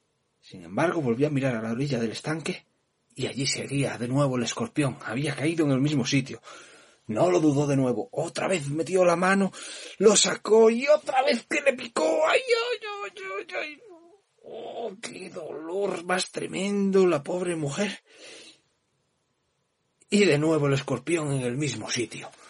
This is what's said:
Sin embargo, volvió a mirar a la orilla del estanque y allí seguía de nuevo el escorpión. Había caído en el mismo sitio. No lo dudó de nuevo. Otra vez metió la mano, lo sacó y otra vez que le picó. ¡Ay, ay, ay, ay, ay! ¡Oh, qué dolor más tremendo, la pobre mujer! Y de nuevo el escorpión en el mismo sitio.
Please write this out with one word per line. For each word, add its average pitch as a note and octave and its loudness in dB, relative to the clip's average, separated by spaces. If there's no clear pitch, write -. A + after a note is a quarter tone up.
Sin F#2 -20
embargo, C#3+ -2
volvió B2+ 0
a D#3+ 0
mirar C3+ -2
a A2 -4
la A2+ -4
orilla C3 -2
del A2+ -2
estanque D#3+ -6
y B2+ -4
allí B2+ -4
seguía B2 -4
de A#2+ -4
nuevo C3 2
el A#2+ 0
escorpión. A2+ -2
Había C#3 -4
caído D#3+ 0
en C#3+ 2
el C3 2
mismo D3 2
sitio. - -2
No C#3 2
lo F3 4
dudó D3 4
de C#3+ 2
nuevo. B2 0
Otra - -4
vez E3 -2
metió E3 0
la E3+ 4
mano, F#3+ 2
lo G3 8
sacó A3 6
y B3 0
otra C#4+ 4
vez C#4 0
que D#4 -2
le C4 2
picó. D#4 0
¡Ay, - 4
ay, A#4 -2
ay, F#4+ -14
ay, - -10
ay! D4+ -12
¡Oh, A3+ -10
qué F3+ -14
dolor F3 -6
más F#3 -2
tremendo, G3 0
la D#3 2
pobre F3+ -4
mujer! D#3+ -4
Y G3+ 6
de D3+ 6
nuevo D3+ 2
el C#3 4
escorpión C#3+ -2
en C3+ 0
el B2 -2
mismo A#2 -4
sitio. - -6